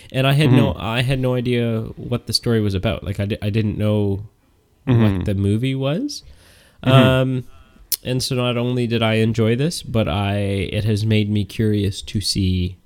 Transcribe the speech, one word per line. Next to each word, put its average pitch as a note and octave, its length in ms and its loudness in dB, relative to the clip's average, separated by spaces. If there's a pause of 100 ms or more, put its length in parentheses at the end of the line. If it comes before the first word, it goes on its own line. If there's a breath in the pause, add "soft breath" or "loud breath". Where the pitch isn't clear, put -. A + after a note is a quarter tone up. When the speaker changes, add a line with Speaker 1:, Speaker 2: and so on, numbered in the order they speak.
(120)
Speaker 1:
And C3 140 -2
I C#3 80 4
had C#3+ 180 4
no, A2+ 220 4
Speaker 2:
Mm-hmm. - 80 -8
Speaker 1:
I A2+ 220 -2
had C3 160 -2
no B2+ 160 0
idea A#2+ 460 -2 (160)
what B2 300 -6
the A2 60 -6
story A2+ 280 2
was G#2 120 0
about. F#2+ 300 -2
Like, G2+ 160 -6
I G2+ 60 0
di-, G#2 160 -4
I G#2 80 -2
didn't G#2+ 280 0
know G#2 500 0 (600)
Speaker 2:
Mm-hmm. A2+ 300 4
Speaker 1:
what F2 80 -2
the G2+ 100 0
movie G#2+ 400 0
was. D3 480 -4 (600 soft breath)
Speaker 2:
Mm-hmm. B2+ 100 4
Speaker 1:
Um, C3 500 4 (600 soft breath)
and B2+ 200 -4
so - 120 -4
not B2 220 -2
only B2 300 -2
did A2+ 160 0
I A2 120 2
enjoy A2+ 420 2
this, D3+ 260 -4
but A2+ 240 -2
I, G2+ 300 -2
it G2 480 -4
has G#2+ 200 0
made G#2+ 240 2
me G#2 140 0
curious G#2 600 -2
to - 180 -6
see F#2 640 -2